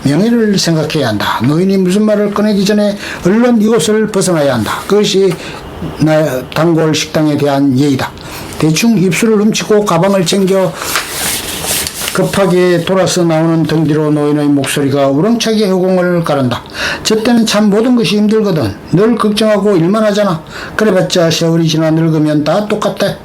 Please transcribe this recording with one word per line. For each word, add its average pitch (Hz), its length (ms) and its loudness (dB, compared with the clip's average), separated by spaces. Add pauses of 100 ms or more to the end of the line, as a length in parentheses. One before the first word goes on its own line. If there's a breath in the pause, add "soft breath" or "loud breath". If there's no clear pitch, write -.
명예를 208 540 0
생각해야 156 520 -2
한다. 101 360 -4
노인이 185 320 2
무슨 190 280 0
말을 208 280 0
꺼내기 208 320 0
전에 208 320 0 (300 loud breath)
얼른 233 340 4
이곳을 220 460 2
벗어나야 165 480 0
한다. 104 320 -4
그것이 190 440 2 (680 loud breath)
나 151 500 2
단골 160 460 0
식당에 156 420 -2
대한 139 400 0
예의다. 139 340 0 (460 loud breath)
대충 185 400 2
입술을 190 400 2
훔치고 208 480 0
가방을 190 400 0
챙겨 190 460 0 (1400 loud breath)
급하게 180 720 2
돌아서 180 380 0
나오는 165 400 2
등 156 220 0
뒤로 151 260 0
노인의 147 360 0
목소리가 139 600 0
우렁차게 214 600 2
허공을 180 540 0
가른다. 131 400 -2 (400 loud breath)
"저 214 200 0
때는 233 220 2
참 214 240 2
모든 226 260 2
것이 208 220 0
힘들거든. 202 580 0 (160)
늘 220 240 4
걱정하고 208 640 0
일만 196 260 2
하잖아. 202 380 0 (340 loud breath)
그래봤자 180 560 2
세월이 165 360 0
지나 160 240 0
늙으면 156 520 2
다 202 240 0
똑같아. 202 580 -2